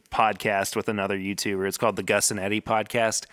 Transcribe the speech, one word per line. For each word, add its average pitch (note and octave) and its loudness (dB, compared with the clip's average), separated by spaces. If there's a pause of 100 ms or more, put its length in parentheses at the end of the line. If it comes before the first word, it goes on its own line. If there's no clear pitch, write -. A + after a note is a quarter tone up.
(100)
podcast G#2 2
with G#2+ -2
another G2+ 0
YouTuber. G2 -2
It's F#2+ -4
called G#2+ 2
the G2+ -4
Gus G2+ 2
and G#2 -4
Eddie G2+ 0
Podcast. A2 0